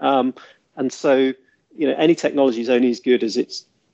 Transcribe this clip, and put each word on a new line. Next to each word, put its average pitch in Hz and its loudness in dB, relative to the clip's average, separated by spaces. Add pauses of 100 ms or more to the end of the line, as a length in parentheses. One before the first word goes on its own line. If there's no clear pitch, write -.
Um, 131 0 (420)
and 131 -4
so, 135 0 (440)
you 147 -2
know, 139 0
any 165 4
technology 135 0
is 117 -6
only 123 2
as 113 -4
good 123 0
as 107 -4
its, - -6 (300)